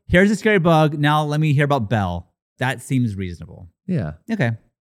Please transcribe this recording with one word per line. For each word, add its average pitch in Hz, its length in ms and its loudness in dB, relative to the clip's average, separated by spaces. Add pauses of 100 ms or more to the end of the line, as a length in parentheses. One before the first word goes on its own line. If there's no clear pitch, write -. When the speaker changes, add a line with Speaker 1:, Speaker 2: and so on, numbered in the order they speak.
Speaker 1:
here's 196 240 4
a 214 40 -2
scary 214 220 2
bug. 156 400 2
Now 147 240 2
let 147 160 -4
me 156 140 2
hear 143 120 2
about 135 240 0
Belle. 92 440 -4 (260)
That 123 240 -4
seems 123 320 -2
reasonable. 92 540 -12 (180)
Speaker 2:
Yeah. 120 280 -4 (140)
Speaker 1:
Okay. 202 220 -2 (480)